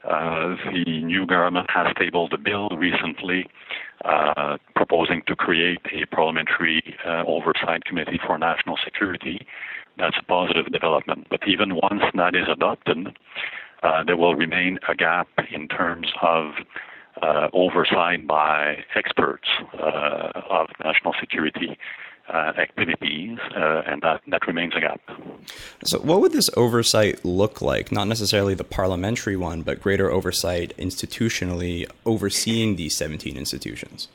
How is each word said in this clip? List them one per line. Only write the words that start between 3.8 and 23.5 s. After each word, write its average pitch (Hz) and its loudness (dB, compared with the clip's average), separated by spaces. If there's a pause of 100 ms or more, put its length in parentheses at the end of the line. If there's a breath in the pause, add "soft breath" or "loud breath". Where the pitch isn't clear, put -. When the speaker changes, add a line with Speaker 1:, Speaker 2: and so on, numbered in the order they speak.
Speaker 1:
uh, 73 2 (180)
proposing 85 2
to - -2
create 85 2 (140)
a 78 -2
parliamentary, 80 0 (120)
uh, 85 0
oversight 82 0
committee 82 -4
for - 0
national 80 0
security. - -6 (500 loud breath)
That's 80 0
a - -10
positive 87 2
development. 80 0
But - -2
even 135 2
once 196 2 (120)
that 175 4
is 180 2
adopted, - 0 (640 loud breath)
uh, 80 2
there 85 2
will 85 6
remain 87 0 (120)
a - 0
gap 87 2 (220)
in 76 -10
terms 85 -2 (140)
of, 82 4 (680 loud breath)
uh, 76 4
oversight 87 4
by 76 2 (120)
experts, - 0 (320)
uh, 78 0 (180)
of 82 2 (160)
national 80 0
security, 80 -2 (560 loud breath)
uh, 80 0
activities, 82 -2 (180)